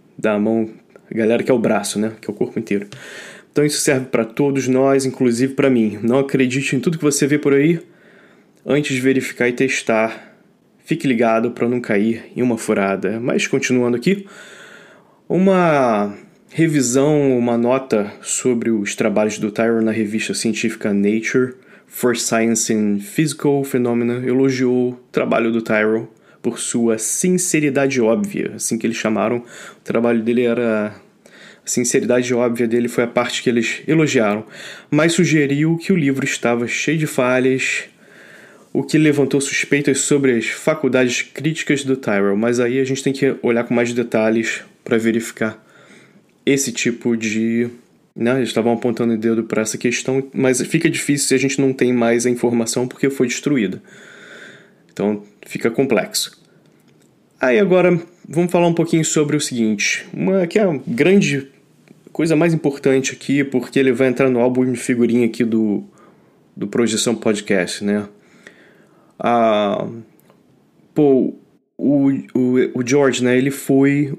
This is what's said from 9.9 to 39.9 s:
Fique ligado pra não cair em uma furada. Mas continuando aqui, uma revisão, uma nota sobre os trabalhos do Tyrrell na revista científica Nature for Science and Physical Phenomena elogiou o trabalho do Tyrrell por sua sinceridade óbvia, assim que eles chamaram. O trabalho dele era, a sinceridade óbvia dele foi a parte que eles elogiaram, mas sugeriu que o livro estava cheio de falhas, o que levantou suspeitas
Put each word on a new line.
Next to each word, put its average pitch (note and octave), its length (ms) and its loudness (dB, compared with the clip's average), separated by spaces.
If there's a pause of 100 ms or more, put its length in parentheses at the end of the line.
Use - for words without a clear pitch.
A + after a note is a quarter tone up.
Fique E3 220 -4
ligado A#2 440 2
pra A#2+ 180 -4
não B2 120 -2
cair A2+ 440 -2 (100)
em - 80 -4
uma A#2+ 160 0
furada. G2 640 -2
Mas - 260 -2
continuando B2 500 0
aqui, G3 300 -2 (1000)
uma D3 880 2 (360)
revisão, C#3+ 880 2
uma A#2+ 220 0
nota A#2 540 0 (100)
sobre A#2 480 -2
os G2+ 240 -2
trabalhos G#2+ 440 0
do G#2+ 120 -4
Tyrrell A2+ 320 0
na A2 100 0
revista A2 420 -2
científica A2+ 580 -4
Nature A2+ 640 0 (320)
for A#2+ 300 -2
Science A#2 560 0
and G#2+ 280 0
Physical C#3+ 640 -2
Phenomena A#2+ 640 -2
elogiou B2+ 640 2
o B2 100 -10 (120)
trabalho A#2 400 0
do A2+ 100 -2
Tyrrell A2 500 0 (300)
por A#2 160 -4
sua A2+ 400 -2
sinceridade C#3+ 1000 0
óbvia, A2 540 0
assim A2 220 -4
que A2+ 100 -4
eles A2+ 100 -4
chamaram. A2 420 -2
O - 440 -18
trabalho A#2 400 0
dele A#2+ 200 0
era, A2+ 520 0 (680)
a - 20 -20
sinceridade B2 680 0
óbvia A#2+ 340 0
dele A#2+ 180 0
foi A#2+ 180 -2
a A#2 40 -2
parte B2 340 -2
que - 60 -2
eles A#2 400 0
elogiaram, A#2 560 2 (460)
mas D#3+ 240 2
sugeriu D3+ 640 2
que - 140 -2
o F#3 40 2
livro C3+ 280 0
estava A#2+ 440 -2
cheio D3 300 -2
de D3+ 80 -2
falhas, B2+ 800 0 (880)
o C#3 100 -2
que D#3 160 0
levantou C#3+ 420 2
suspeitas C#3 600 -2